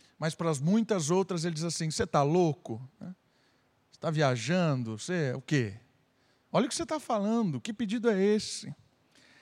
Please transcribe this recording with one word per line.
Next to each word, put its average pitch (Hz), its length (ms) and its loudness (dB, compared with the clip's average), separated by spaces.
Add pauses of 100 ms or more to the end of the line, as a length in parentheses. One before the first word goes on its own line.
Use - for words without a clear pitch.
(180)
mas 156 160 -2
pras 160 260 0
muitas 185 500 2
outras 180 340 0
ele 175 100 -2
diz 156 100 -4
assim: 160 260 -4
"Cê 220 160 -2
tá 147 160 2
louco? 147 580 2 (180)
Né? 180 160 -12 (800)
Cê - 80 -20
tá 160 100 -2
viajando? 131 880 2
Cê, 160 380 -2
o 131 60 -10
quê? 117 320 0 (760)
Olha 190 140 4
o - 60 -2
que - 40 -6
cê 339 120 -4
tá 311 120 -2
falando, 208 600 0
que 226 140 -8
pedido 226 340 -2
é 202 100 4
esse?" 202 560 0 (680)